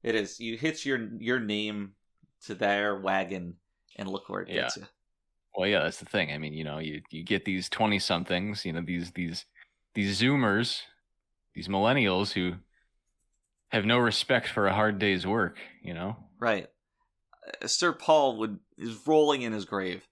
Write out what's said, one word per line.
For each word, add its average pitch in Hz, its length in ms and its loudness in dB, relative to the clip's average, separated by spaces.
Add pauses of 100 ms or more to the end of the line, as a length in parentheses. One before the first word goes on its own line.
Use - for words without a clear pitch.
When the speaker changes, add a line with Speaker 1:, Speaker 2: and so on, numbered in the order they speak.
Speaker 1:
It 113 120 0
is. 101 240 -2
You 113 180 -6
hitch 151 280 -4
your, 120 240 0 (100)
your 120 220 0
name 104 520 -4 (520)
to 104 100 -8
their 101 420 2
wagon, 95 580 -2 (420)
and 98 100 -8
look 95 220 -8
where 98 120 -4
it 90 80 -10
Speaker 2:
Yeah. - 120 -2
Speaker 1:
gets - 160 -4
you. 98 60 -14 (720)
Speaker 2:
Well, 92 100 0
yeah, 98 160 4
that's - 160 -4
the 85 60 -16
thing. 82 260 -2
I 76 60 -6
mean, 76 160 -8
you 78 100 -6
know, 76 160 -6
you, 78 300 -8
you 82 160 -10
get 98 180 0
these 92 240 -4
twenty-somethings, 95 960 0
you 87 80 -6
know, 85 100 -4
these, 87 300 -6
these, 87 320 -6 (520)
these 101 260 -2
Zoomers, 120 640 2 (680)
these 85 140 -10
millennials 101 640 2
who 90 220 -2 (1160)
have 104 140 2
no 117 140 4
respect 120 500 2
for 104 200 2
a 95 60 4
hard 107 260 2
day's 95 280 2
work, 98 300 0 (260)
you 87 100 -8
know? 92 220 -6 (240)
Speaker 1:
Right. 110 280 0 (960)
Uh, - 60 -6
Sir 175 240 2
Paul 143 460 4
would, 107 220 -4 (180)
is 113 280 -10
rolling 151 360 6
in 117 100 -2
his 104 140 -4
grave. 92 460 -4